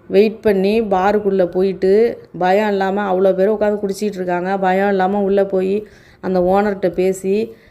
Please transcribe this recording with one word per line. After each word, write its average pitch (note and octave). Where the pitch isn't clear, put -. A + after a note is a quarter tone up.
வெயிட் G#3+
பண்ணி, G3+
பாருக்குள்ள G3
போயிட்டு, F#3+
பயம் G3
இல்லாம G3
அவ்வளோ F#3+
பேர் F#3+
உட்காந்து G#3
குடிச்சிட்டு G3+
இருக்காங்க. F3+
பயம் F#3+
இல்லாம G3
உள்ள G3
போய் G3
அந்த F#3
ஓனர்கிட்ட F#3+
பேசி, F#3+